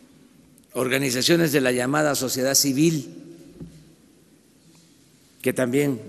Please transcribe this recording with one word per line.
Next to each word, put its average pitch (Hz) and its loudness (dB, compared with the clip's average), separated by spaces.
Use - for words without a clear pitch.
organizaciones 131 0
de 147 4
la 127 2
llamada 135 0
sociedad 131 -2
civil, 143 2
que 123 -2
también 131 0